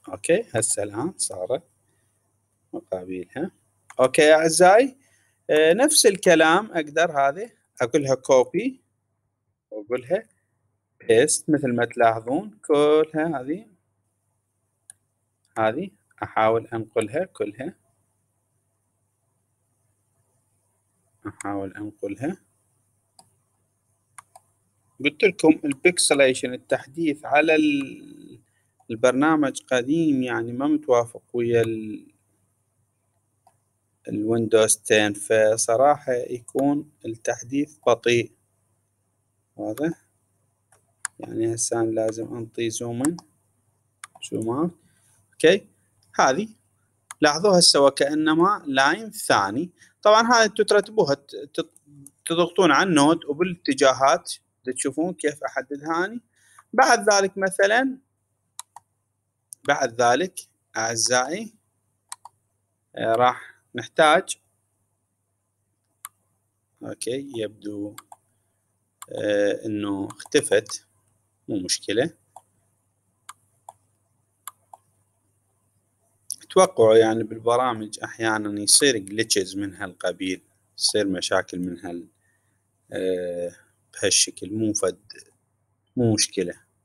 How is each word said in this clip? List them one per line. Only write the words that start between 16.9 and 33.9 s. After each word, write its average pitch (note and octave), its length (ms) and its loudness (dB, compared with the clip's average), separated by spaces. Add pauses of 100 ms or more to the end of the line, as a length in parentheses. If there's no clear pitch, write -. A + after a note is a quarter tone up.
كلها، D3+ 500 -10 (3500)
أحاول G2 500 -10
أنقلها. G#2+ 600 -10 (2750)
قلت D3 200 0
لكم E3 400 4
البكسليشن C#3 920 0
التحديث C#3 680 -6
على D#3 300 2
ال-، - 840 -4 (500)
البرنامج C3 720 2
قديم، C3+ 600 0
يعني A#2+ 300 -4
ما C3 140 -4
متوافق B2+ 560 0 (100)
ويا A#2 280 0
ال-، A2 500 -6 (2000)